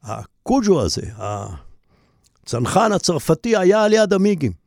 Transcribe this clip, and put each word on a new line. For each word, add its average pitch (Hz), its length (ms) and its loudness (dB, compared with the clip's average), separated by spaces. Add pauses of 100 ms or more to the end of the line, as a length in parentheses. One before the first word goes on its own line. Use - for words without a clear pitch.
והקוג'ו 180 760 -2
הזה, 92 220 -2 (1400)
הצנחן 127 480 0
הצרפתי, 185 640 -2
היה 202 280 4
על 214 80 2
יד 214 200 2
המיגים. 190 400 0 (140)